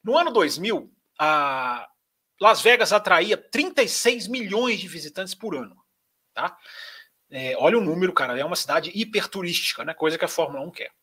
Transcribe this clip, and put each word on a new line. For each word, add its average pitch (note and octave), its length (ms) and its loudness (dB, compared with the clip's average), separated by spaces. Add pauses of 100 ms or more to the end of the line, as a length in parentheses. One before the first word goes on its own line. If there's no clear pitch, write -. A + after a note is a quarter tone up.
No A#3 140 0
ano E4 160 2
dois E3+ 240 2
mil, A#3 340 -4 (280)
a C3+ 680 0 (540)
Las G3+ 220 6
Vegas A3+ 320 6
atraía F#3+ 420 4
trinta D4 460 -2
e G3+ 60 2
seis A#3+ 380 0
milhões A3+ 540 -2
de F#3 80 -12
visitantes E3 460 -10
por G#3+ 200 -8
ano, A#2+ 220 -10 (560)
tá? C#3+ 240 -6 (760)
É, C3 260 -6
olha G3 220 4
o - 20 4
número, F3+ 320 0
cara, B2+ 260 0
é C#3 60 -2
uma E3+ 100 -4
cidade E3 400 -2
hiperturística, G3 920 -4
né? D#3+ 80 -6
Coisa D#3 240 0
que E3+ 80 -2
a E3+ 40 -2
Fórmula C#3+ 360 -4
um E3+ 60 -12
quer. - 220 -14 (100)